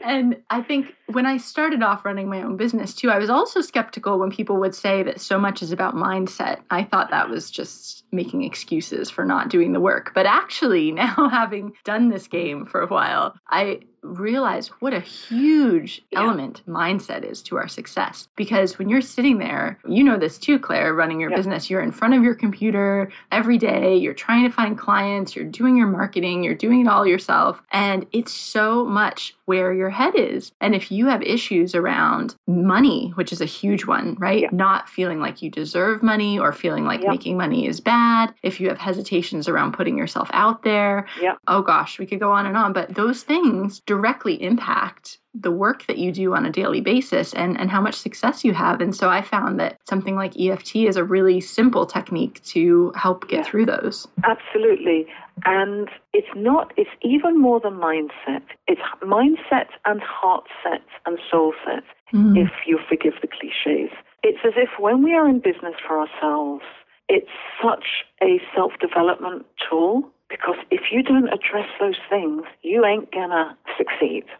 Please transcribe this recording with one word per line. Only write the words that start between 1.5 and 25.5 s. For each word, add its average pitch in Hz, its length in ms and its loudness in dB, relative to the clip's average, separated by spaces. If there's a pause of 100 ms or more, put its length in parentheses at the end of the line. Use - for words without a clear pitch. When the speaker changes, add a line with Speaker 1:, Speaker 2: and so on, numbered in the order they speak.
Speaker 1:
off 202 220 0
running 196 240 -4
my 190 140 -6
own 190 140 -6
business 214 380 -2
too, 240 160 0
I 208 80 4
was 208 120 0
also 330 300 2
skeptical 220 580 -4
when 190 120 0
people 196 280 -2
would 190 160 0
say 196 280 0
that - 180 -4
so - 180 -2
much 196 240 -2
is 165 100 -6
about 185 220 -2
mindset. 190 640 -4 (100)
I 180 140 0
thought - 260 0
that - 180 0
was 151 220 -8
just - 600 -14
making 180 320 -4
excuses - 680 -6
for - 140 -6
not - 240 0
doing 180 240 2
the 180 80 0
work. - 340 0
But 190 120 4
actually 202 680 2
<laughs> - 0 -
now, 240 380 2
having 208 420 -2 (120)
done 220 260 2
this 190 180 -6
game 170 380 -4
for - 140 -4
a 180 60 -2
while, - 480 0 (140)
I 196 320 0 (220)
realize 208 680 -4 (120)
what 262 140 -2
a 180 60 -4
huge 247 1000 2 (100)
Speaker 2:
Yeah. - 120 -2
Speaker 1:
element 175 440 -2
mindset 170 560 -4
is - 200 -12
to - 160 -6
our - 100 -4
success. - 680 -8
Because 196 440 0
when 196 100 -4
you're 254 140 2
sitting 254 340 2
there, 151 500 -6
you - 160 4
know 226 140 6
this 160 220 -2
too, 285 200 2
Claire, 160 360 0
running 160 260 0
your 160 100 -4
Speaker 2:
Yep. 185 60 0
Speaker 1:
business, 190 320 -4
you're 190 140 -2
in 233 100 -4
front 233 220 2
of 254 80 6
your 233 120 4
computer 202 760 0 (200)
every 226 280 2
day, 190 360 2
you're 180 200 2
trying 233 300 2
to 247 60 4
find 220 280 -2
clients, 202 580 -2
you're 160 80 -8
doing 240 320 2